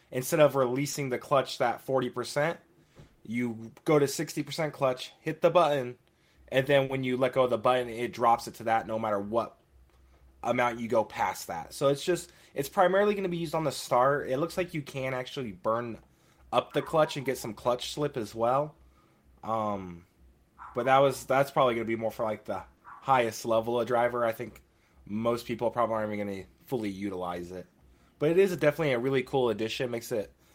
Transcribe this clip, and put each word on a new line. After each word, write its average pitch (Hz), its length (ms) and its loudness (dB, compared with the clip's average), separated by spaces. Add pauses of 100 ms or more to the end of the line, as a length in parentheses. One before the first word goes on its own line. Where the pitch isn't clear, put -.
(100)
instead 131 300 0
of 139 160 6
releasing 135 540 0
the 123 80 -2
clutch 131 400 0
that 120 240 0
forty 131 260 0
percent, 143 500 -4 (680)
you 113 440 -4 (140)
go 151 140 6
to 139 100 4
sixty 151 340 -6
percent 143 300 -4
clutch, 127 480 -2
hit 156 220 -6
the 165 80 6
button, 143 460 4 (540)
and 135 160 4
then 139 220 6
when 135 160 -2
you 123 140 0
let 127 160 2
go 131 100 6
of 120 60 2
the 113 80 2
button, 123 320 2
it 113 240 -4
drops 117 340 4
it - 60 -12
to 113 100 -12
that 113 220 2
no 110 120 -2
matter 107 220 0
what 107 360 -2 (840)
amount 120 360 0
you 117 100 -6
go 110 160 2
past - 440 -6
that. 82 260 -10
So 139 140 0
it's 139 160 0
just, 175 260 -2 (240)
it's 139 140 -4
primarily 196 460 4
gonna 190 140 -4
be 175 80 -4
used 165 200 -4
on 160 80 0
the 135 80 0
start. 131 580 2
It 131 80 0
looks 165 180 -4
like 180 160 -2
you 151 100 -6
can 131 300 -6
actually 127 400 -6
burn 110 460 -2 (540)
up - 200 0
the 147 80 0
clutch 156 360 0
and 131 100 -8
get 127 100 -2
some 110 180 -8
clutch - 380 -2
slip 147 240 -4
as 110 180 -6
well. 131 420 0 (640)
Um, 98 640 -4 (720)
but 120 80 -2
that 135 140 6
was, 135 260 2
that's 139 260 2
probably 127 240 4
gonna 113 120 -4
be 113 100 -2
more 110 160 -4
for, - 120 -6
like, 107 200 -4
the 95 180 -6 (220)
highest 123 640 0
level 117 340 2
of 113 80 -2
driver. 120 360 0
I 113 60 2
think 110 320 -8 (440)
most 117 380 -2
people 117 260 -2
probably 113 260 0
aren't 107 180 -2
even 101 120 -4
gonna 98 160 -8 (240)
fully 113 220 -4
utilize 90 600 -6
it. 90 160 -12 (540)
But 147 100 2
it 170 80 2
is 190 180 4
definitely 147 360 2
a 117 60 0
really 135 260 0
cool 127 260 0
addition. 113 400 -4
Makes 113 220 -8
it 104 180 -4 (240)